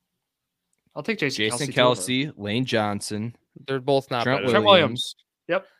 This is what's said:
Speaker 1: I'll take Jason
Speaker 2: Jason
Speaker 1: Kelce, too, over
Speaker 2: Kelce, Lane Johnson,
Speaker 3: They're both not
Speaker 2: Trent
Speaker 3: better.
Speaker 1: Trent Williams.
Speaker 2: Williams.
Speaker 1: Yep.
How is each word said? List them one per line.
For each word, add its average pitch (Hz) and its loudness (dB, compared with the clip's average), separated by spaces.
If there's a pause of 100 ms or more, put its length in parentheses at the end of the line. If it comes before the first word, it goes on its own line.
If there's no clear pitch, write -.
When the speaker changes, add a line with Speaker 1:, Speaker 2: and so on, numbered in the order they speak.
(960)
Speaker 1:
I'll 147 -10
take 220 -4
Jason 110 0
Speaker 2:
Jason 123 -4
Speaker 1:
Kelce, 127 -10
too, 131 2
over 123 4
Speaker 2:
Kelce, 131 -2
Lane 104 -2
Johnson, 107 -4 (300)
Speaker 3:
They're 135 -6
both 135 0
not 120 -2
Speaker 2:
Trent 127 0
Speaker 3:
better. 123 0
Speaker 1:
Trent 208 2
Williams. 190 8
Speaker 2:
Williams. 123 -6 (320)
Speaker 1:
Yep. 180 -4 (120)